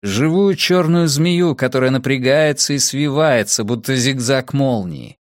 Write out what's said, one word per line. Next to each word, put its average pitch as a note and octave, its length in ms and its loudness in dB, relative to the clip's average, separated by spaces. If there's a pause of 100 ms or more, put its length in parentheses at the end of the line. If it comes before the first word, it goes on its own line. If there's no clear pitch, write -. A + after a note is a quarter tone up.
Живую D#3+ 540 0
черную E3+ 520 2
змею, E3 480 0
которая C3 340 0
напрягается C3+ 840 0
и C#3 40 -2
свивается, C#3 840 0
будто A#2 320 -2
зигзаг C3 560 -2
молнии. G2 720 -4